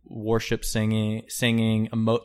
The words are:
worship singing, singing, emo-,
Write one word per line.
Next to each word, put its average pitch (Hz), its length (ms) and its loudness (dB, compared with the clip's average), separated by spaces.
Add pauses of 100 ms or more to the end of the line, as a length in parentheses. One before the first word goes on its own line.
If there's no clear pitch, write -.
worship 113 600 -2
singing, 110 640 0
singing, 113 640 2
emo-, 113 320 0